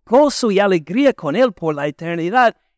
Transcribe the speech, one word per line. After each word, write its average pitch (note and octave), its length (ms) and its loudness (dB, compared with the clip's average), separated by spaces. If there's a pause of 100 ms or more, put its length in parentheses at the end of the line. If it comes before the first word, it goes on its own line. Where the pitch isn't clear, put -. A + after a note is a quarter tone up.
gozo C4 440 2
y F#3+ 100 0
alegría G3+ 540 0
con F3+ 220 -6
Él B3 160 2
por D#3+ 240 -6
la C#3+ 120 -6
eternidad. E3+ 680 -2 (220)